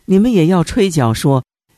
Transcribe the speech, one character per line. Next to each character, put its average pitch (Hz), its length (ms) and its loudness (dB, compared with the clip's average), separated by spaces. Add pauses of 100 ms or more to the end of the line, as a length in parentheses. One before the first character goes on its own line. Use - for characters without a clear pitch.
你 190 120 0
们 233 140 2
也 170 160 2
要 180 160 0
吹 196 260 -2
角 127 240 0
说， 135 300 -2 (340)